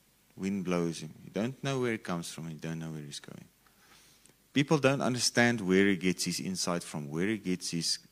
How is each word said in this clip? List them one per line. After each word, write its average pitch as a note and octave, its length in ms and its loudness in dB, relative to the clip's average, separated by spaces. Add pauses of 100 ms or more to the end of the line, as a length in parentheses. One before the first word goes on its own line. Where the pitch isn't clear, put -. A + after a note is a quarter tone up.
(360)
Wind G2 300 -4
blows E2+ 340 0
him. D#2 140 -12 (100)
You - 80 -16
don't A#2+ 320 -4
know C#3 160 -2
where B2 140 0
it A2 100 -6
comes E2+ 280 -4
from. D#2+ 180 -10
You D#2+ 60 -8
don't E2 240 -6
know D#2+ 120 -8
where D#2 100 -8
he's C#2+ 180 -12
going. - 260 -18 (1040)
People D3+ 260 4
don't C3+ 240 4
understand A#2+ 600 4
where F#2 240 6
he G2 120 4
gets F2 260 0
his F2 160 -2
insight F2+ 420 -2
from, D2 280 -8
where E2 180 0
he A2 100 -2
gets F2+ 340 -4
his - 280 -2 (120)